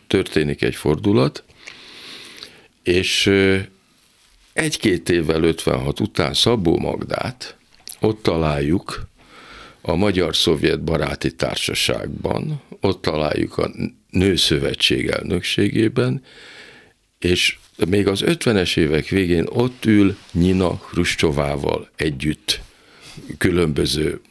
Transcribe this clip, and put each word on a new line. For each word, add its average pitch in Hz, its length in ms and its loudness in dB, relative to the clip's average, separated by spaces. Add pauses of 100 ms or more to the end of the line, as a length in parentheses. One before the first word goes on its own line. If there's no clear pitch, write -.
történik 76 540 0
egy 60 140 0
fordulat, 104 680 0 (1400)
és, 90 420 0
ö, 98 320 4 (960)
egy-két 117 560 0
évvel 80 340 2
ötvenhat 71 560 0
után 76 340 -2
Szabó 87 440 2
Magdát - 800 -6 (440)
ott 107 240 -2
találjuk 76 840 0 (760)
a 85 140 -2
Magyar-Szovjet 80 880 0
Baráti 76 520 -2
Társaságban, - 1300 -4 (180)
ott 98 220 -2
találjuk 78 560 -2
a - 140 -2 (380)
Nőszövetség 78 1000 0
elnökségében, 110 1160 0 (960)
és - 380 0 (300)
még 95 200 2
az 98 140 2
ötvenes 113 540 2
évek 76 340 2
végén 87 400 2
ott 123 360 -2
ül 101 320 4 (140)
Nina 90 500 2 (100)
Hruscsovával 78 1040 -2
együtt 73 680 -4 (760)
különböző 80 920 0